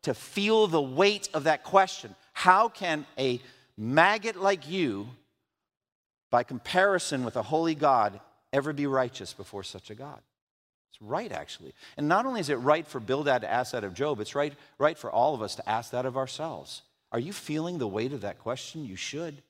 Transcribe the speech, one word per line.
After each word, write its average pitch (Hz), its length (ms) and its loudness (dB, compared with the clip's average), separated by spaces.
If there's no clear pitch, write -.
to 143 120 -2
feel 214 520 2
the 160 160 2
weight 190 520 2
of 151 100 -2
that 156 200 2
question. - 500 2
How 196 360 8
can 156 380 -2
a 127 220 0
maggot 190 600 4
like 185 320 0
you, 123 400 -2
by 123 120 4
comparison 165 840 0
with 113 120 -4
a 117 60 -2
holy 160 320 0
God, 123 460 2
ever 139 200 0
be 143 140 -2
righteous 131 460 -2
before 98 300 -14
such - 280 -16
a 107 40 -14
God? 135 260 -18
It's - 120 -20
right, 160 300 -6
actually. 78 420 -12
And 147 120 -2
not 202 180 4
only 254 140 -4
is 151 80 -4
it 143 80 2
right 151 300 2
for 131 140 -8
Bildad 131 420 0
to - 80 -6
ask 120 220 -2
that 117 120 -4
of 95 100 -6
Job, 135 260 -2
it's 107 140 -8
right, 143 220 -2
right 151 180 2
for 110 140 -10
all 139 240 2
of 113 80 -6
us 101 140 -8
to - 120 -12
ask 113 220 -2
that 127 160 -4
of 127 100 -4
ourselves. 131 640 -8
Are 120 80 -2
you 156 120 -6
feeling 165 460 -6
the 127 80 -2
weight 110 260 -4
of 127 100 -10
that 98 160 -8
question? 131 460 -8
You 95 120 -10
should. 147 540 -10